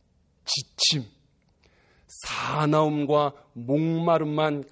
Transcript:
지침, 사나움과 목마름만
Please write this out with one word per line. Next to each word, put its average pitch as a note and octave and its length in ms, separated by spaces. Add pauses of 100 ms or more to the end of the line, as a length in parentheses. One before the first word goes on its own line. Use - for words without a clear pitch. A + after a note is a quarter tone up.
(440)
지침, - 600 (1000)
사나움과 D3 1300 (220)
목마름만 D#3 1160